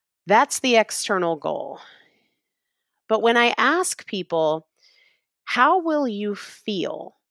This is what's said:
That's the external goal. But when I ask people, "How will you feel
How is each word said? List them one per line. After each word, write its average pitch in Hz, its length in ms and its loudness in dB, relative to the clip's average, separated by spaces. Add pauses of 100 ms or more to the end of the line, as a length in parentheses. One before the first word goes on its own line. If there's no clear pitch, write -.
(260)
That's 226 340 2
the 247 160 2
external 185 600 0
goal. - 420 -8 (1300)
But 220 140 0
when 233 160 4
I 240 220 4
ask 320 480 -2
people, 160 600 -2 (800)
"How 302 360 4
will 302 280 0
you 208 260 -4
feel - 800 -8 (140)